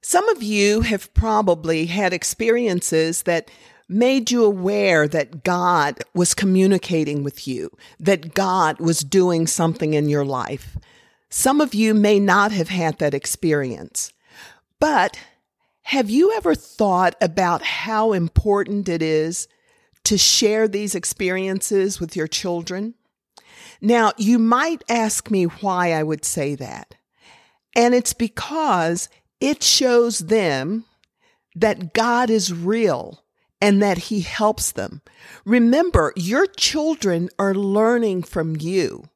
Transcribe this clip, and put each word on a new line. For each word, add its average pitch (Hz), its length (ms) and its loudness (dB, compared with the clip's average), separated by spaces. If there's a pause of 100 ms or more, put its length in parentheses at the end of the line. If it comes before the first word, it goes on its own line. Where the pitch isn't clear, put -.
Some 392 280 0
of 330 120 -2
you 208 400 2
have 220 320 -4
probably 170 720 2
had 185 260 0
experiences 180 1080 0
that 165 280 -2 (380)
made 240 420 0
you 240 140 4
aware 190 600 2
that 151 380 -4
God 175 560 0 (140)
was 175 200 0
communicating 180 920 2
with - 220 -10
you, 123 260 -8 (280)
that 165 340 0
God 185 460 0
was 165 220 0
doing 170 460 2
something 160 480 -2
in 151 120 0
your 143 160 0
life. 135 540 -8 (520)
Some 277 300 2
of 294 140 0
you 220 200 2
may 208 280 4
not 202 320 2
have 170 160 -2
had 165 300 -2
that 147 140 0
experience, 139 1000 -4 (680)
but 262 400 0 (640)
have 262 280 -2
you 320 280 4
ever 349 180 0
thought 185 640 0
about 175 440 0
how 220 500 -2
important 202 720 0
it 170 140 -2
is 160 480 -2 (560)
to 208 120 2
share 214 520 2
these 202 260 -4
experiences 190 1040 -2
with 170 160 -8
your 160 120 -4
children? 180 680 -6 (880)
Now, 220 360 4
you 226 220 4
might 262 500 0
ask 226 400 -2
me 190 160 2
why 180 460 -2
I 160 120 0
would 156 200 -4
say 147 320 -4
that. 117 400 -14 (800)
And 240 180 4
it's 247 200 0
because 214 960 -2 (320)
it 285 220 -2
shows 240 560 2
them 180 680 -2 (680)
that 185 380 -2
God 240 360 0
is 185 240 0
real 175 720 -2 (380)
and 202 200 4
that 202 160 2
he 202 240 -6
helps - 500 -2
them. - 300 -10 (440)
Remember, 240 680 2
your 208 300 0
children 285 920 -2
are 196 160 0
learning 202 720 0
from 160 320 -4
you. 165 500 -4 (100)